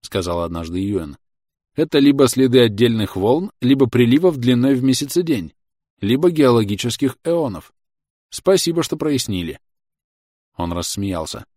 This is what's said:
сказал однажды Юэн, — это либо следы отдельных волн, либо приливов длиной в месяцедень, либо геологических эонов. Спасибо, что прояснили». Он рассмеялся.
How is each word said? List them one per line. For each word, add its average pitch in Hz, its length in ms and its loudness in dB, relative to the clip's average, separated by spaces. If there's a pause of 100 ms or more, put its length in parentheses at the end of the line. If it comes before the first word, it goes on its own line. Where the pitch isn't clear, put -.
сказал 87 400 -6
однажды 82 380 -8
Юэн, — 92 380 -6 (580)
это 156 240 0
либо 139 280 4
следы 131 320 4
отдельных 113 560 2
волн, 131 360 0 (100)
либо 135 260 4
приливов 135 500 2
длиной 127 380 2
в 127 80 -2
месяцедень, 135 680 -2 (480)
либо 135 280 2
геологических 123 920 0
эонов. 147 500 -4 (560)
Спасибо, 170 540 0
что 156 140 -6
прояснили». 104 640 -4 (960)
Он 85 180 -6
рассмеялся. 87 720 -6 (120)